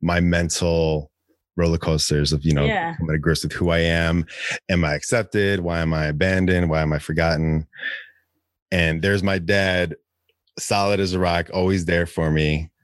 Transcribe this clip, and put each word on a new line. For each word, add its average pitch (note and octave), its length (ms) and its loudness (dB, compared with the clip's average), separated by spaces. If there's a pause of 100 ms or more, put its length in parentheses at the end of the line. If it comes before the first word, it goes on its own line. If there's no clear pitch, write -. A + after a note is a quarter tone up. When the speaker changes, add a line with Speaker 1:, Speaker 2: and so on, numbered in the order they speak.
Speaker 1:
my F2 200 2
mental E2 880 0 (460)
roller E2 220 2
coasters D2 540 0
of, D2 120 -2
you D#2+ 100 2
know, C#2+ 120 2
Speaker 2:
Yeah. - 300 -2
Speaker 1:
coming D#2 180 -4
to D#2 40 0
grips D#2 240 0
with - 100 -6
who F2 180 -2
I E2 100 2
am. E2 440 0 (440)
Am F2 160 2
I D2+ 100 0
accepted? G2+ 680 0
Why E2+ 200 -2
am E2 120 0
I D#2 140 0
abandoned? F2+ 640 2
Why D#2 120 2
am D2+ 100 0
I D2+ 60 0
forgotten? D#2+ 680 0 (1040)
And D#2+ 320 0
there's G2 200 2
my F#2+ 160 0
dad, F2+ 580 0 (600)
solid G2+ 420 0
as F#2+ 120 0
a F#2 60 0
rock, F2 340 0
always F#2 340 2
there E2+ 200 2
for D#2+ 240 -2
me. D#2 400 0 (140)